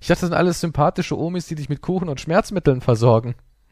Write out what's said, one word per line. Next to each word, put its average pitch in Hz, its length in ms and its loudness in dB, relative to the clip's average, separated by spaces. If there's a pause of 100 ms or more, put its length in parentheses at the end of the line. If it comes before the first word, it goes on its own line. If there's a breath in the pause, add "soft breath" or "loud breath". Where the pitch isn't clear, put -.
Ich - 80 -16
dachte, 175 120 2
das 175 100 -2
sind 165 40 -2
alles 170 260 2
sympathische 160 580 -2
Omis, 175 280 -6
die 170 80 -8
dich 147 140 -10
mit 147 140 -6
Kuchen 180 260 -4
und 135 120 -6
Schmerzmitteln 160 600 0
versorgen. 120 540 2 (380)